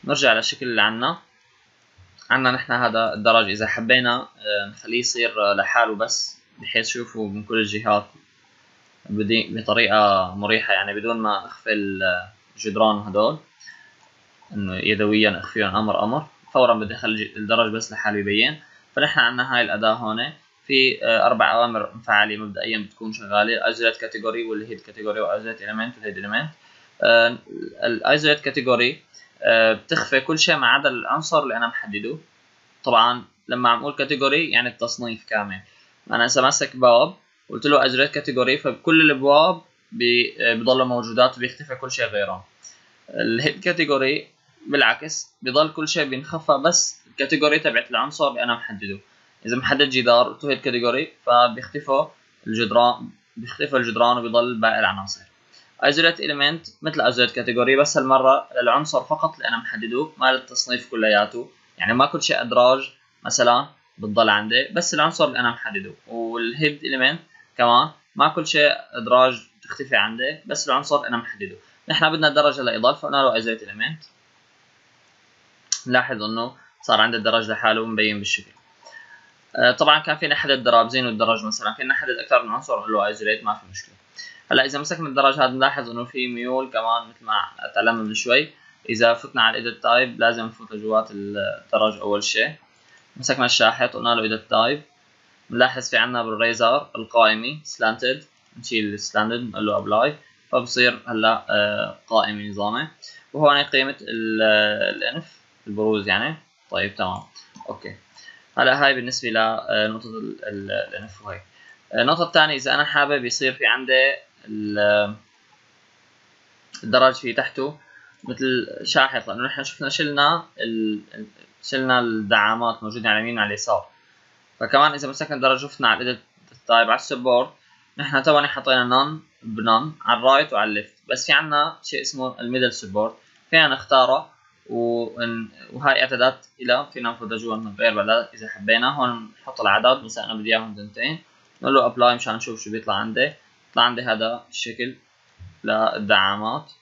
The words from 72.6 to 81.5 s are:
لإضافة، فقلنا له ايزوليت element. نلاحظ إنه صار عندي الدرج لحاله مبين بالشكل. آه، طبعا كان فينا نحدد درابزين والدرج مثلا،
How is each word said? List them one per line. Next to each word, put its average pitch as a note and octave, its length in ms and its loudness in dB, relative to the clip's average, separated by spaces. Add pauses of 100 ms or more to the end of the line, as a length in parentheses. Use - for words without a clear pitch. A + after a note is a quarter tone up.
لإضافة، A#2+ 380 2
فقلنا C#3+ 180 -2
له C3 180 4
ايزوليت A2+ 280 -4
element. A2 400 -8 (1800)
نلاحظ B2 360 0
إنه A2+ 320 -6 (260)
صار A2 200 2
عندي A#2 160 2
الدرج A2 340 0
لحاله A2+ 340 0
مبين G#2+ 340 -2
بالشكل. - 320 -6 (1040)
آه، B2 160 4
طبعا D3+ 280 4
كان D3+ 180 -2
فينا D3 160 -2
نحدد C3+ 300 0
درابزين A#2+ 420 4
والدرج A2 400 0
مثلا، G#2+ 280 -6